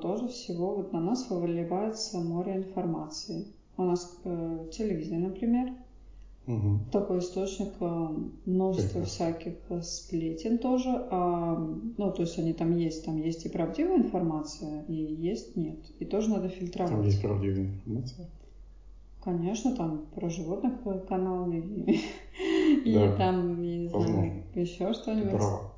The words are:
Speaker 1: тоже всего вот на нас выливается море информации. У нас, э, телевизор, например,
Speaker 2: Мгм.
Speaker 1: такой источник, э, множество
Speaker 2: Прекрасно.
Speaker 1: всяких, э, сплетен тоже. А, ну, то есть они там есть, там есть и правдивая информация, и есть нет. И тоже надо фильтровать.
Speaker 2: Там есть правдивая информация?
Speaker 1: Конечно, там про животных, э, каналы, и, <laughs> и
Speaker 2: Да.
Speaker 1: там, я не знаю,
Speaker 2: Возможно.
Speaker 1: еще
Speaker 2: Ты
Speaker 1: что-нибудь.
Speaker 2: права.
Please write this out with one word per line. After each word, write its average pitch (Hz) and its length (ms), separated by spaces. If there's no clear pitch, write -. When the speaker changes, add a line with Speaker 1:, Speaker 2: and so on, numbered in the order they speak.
Speaker 1:
тоже 220 280
всего 180 460
вот 196 180
на 170 80
нас 208 280
выливается 175 920
море 175 340
информации. 170 920
У 185 60
нас, 175 260
э, 165 460
телевизор, 175 480
например, 233 540
Speaker 2:
Мгм. 101 340
Speaker 1:
такой 196 280
источник, 190 520
э, 170 280
множество 185 580
Speaker 2:
Прекрасно. - 0
Speaker 1:
всяких, 170 520
э, 175 120
сплетен 165 760
тоже. 254 420
А, 175 460
ну, 196 140
то 175 120
есть 165 160
они 165 160
там 165 160
есть, 165 340
там 160 120
есть 160 300
и - 20
правдивая 285 500
информация, 156 880
и 165 80
есть 160 640
нет. 160 220
И - 60
тоже 220 260
надо 185 180
фильтровать. 175 380
Speaker 2:
Там 123 160
есть 101 180
правдивая 98 420
информация? 113 680
Speaker 1:
Конечно, 185 520
там 160 300
про 175 140
животных, 185 460
э, 190 160
каналы, 180 580
и, 202 400
<laughs> 330 460
и 214 240
Speaker 2:
Да. 196 80
Speaker 1:
там, 180 440
я 175 180
не 170 100
знаю, 170 420
Speaker 2:
Возможно. - 140
Speaker 1:
еще 180 380
Speaker 2:
Ты 208 100
Speaker 1:
что-нибудь. - 0
Speaker 2:
права. 104 400